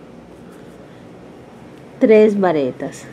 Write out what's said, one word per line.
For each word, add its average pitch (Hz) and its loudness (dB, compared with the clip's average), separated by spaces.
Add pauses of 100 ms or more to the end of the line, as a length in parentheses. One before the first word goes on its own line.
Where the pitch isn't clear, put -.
(2000)
tres 214 2
varetas. 143 -4